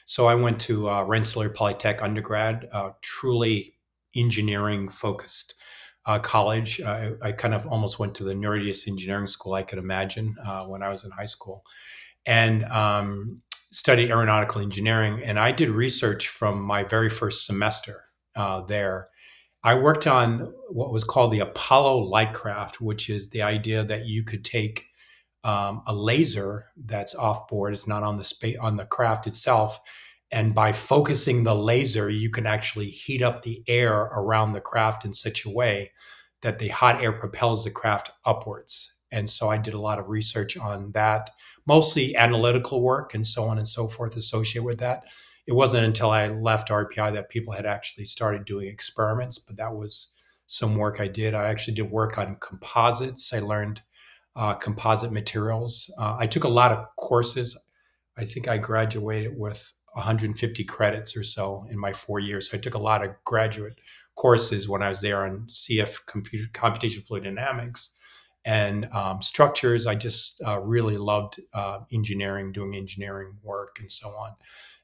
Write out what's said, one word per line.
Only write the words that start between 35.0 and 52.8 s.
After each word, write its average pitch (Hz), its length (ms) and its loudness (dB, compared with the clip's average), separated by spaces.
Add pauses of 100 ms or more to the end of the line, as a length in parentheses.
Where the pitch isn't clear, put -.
in 98 80 -6
such - 320 -6
a 110 40 -6
way 101 420 0 (500)
that 113 180 -2
the 107 80 -4
hot 120 340 6
air 113 120 2
propels 110 500 -2
the 104 80 -6
craft - 400 -2 (140)
upwards. - 640 -4 (200)
And 107 180 -2
so 110 200 -2
I 107 60 4
did 110 200 -4
a 104 60 -6
lot 107 160 -2
of 95 120 -8
research 107 480 -2
on 101 340 -8
that, 107 380 2 (360)
mostly 151 520 6
analytical 120 640 6
work 131 320 2
and 110 120 -2
so 110 200 -2
on 110 120 0
and 107 100 -2
so 113 200 -4
forth 113 300 -8
associated 110 480 -2
with 120 140 -4
that. 123 240 -2 (420)
It 120 100 2
wasn't 127 300 6
until 110 240 2
I 107 200 4
left 110 420 0
R 104 160 0
P - 140 -6
I 107 100 0
that 104 160 -6
people 110 240 -6
had 101 140 -6
actually 104 400 -6
started 104 400 -2
doing 101 240 -8
experiments, 113 720 -4
but - 180 -16
that 110 180 -6
was - 380 -10 (340)
some 107 300 0
work 104 240 -2
I 101 80 -2
did. 107 240 -2
I 104 160 0
actually 107 240 -4
did 101 180 -4
work 107 260 0
on 98 220 -6
composites. 117 920 0